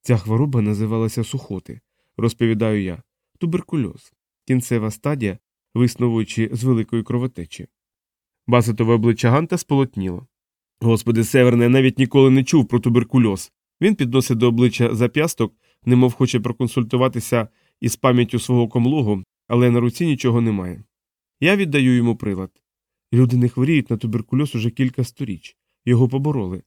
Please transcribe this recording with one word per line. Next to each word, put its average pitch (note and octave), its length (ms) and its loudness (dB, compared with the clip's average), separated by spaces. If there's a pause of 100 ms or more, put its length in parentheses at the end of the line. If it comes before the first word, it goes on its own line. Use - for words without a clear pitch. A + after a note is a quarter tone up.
«Ця B2 140 0
хвороба A#2 440 -2
називалася G#2+ 640 -2
сухоти», - 560 -12 (360)
розповідаю A2 680 -2
я. F#2 200 -8 (360)
«Туберкульоз. E3 720 -6 (340)
Кінцева A#2+ 440 -2
стадія, A2 480 -6 (360)
висновуючи A#2 800 -2
з A#2+ 120 -6
великої A#2 380 0
кровотечі». A#2+ 640 -8 (800)
Басетове A#2 480 2
обличчя A#2 360 2
Ганта D#3+ 280 0
сполотніло. G2+ 680 -4 (540)
«Господи, A2+ 440 2
Северне, A#2+ 400 4
я A#2+ 60 4
навіть C3 280 2
ніколи C3+ 320 4
не C3 140 4
чув C3+ 240 2
про B2 120 0
туберкульоз». A#2 720 0 (280)
Він G3+ 140 2
підносить B2+ 440 0
до B2 100 4
обличчя A#2 460 0
зап'ясток, A#2+ 600 -2 (300)
немов B2 280 4
хоче B2 280 -2
проконсультуватися A#2+ 1080 -2 (320)
із A#2+ 160 -4
пам'яттю B2 420 0
свого A#2+ 300 0
комлогу, A#2+ 560 -2 (240)
але A#2+ 220 4
на A#2+ 100 2
руці B2 260 -2
нічого B2 340 0
немає. G2+ 440 -4 (560)
Я F3+ 160 2
віддаю C#3 400 2
йому A#2 200 0
прилад. F#2+ 340 -8 (640)
Люди B2 240 4
не B2 120 2
хворіють C3+ 420 -2
на A2+ 60 -2
туберкульоз A#2 580 -4
уже A#2 160 -4
кілька B2+ 340 -4
сторіч. - 520 -12 (280)
Його B2 240 4
побороли. C3 580 -4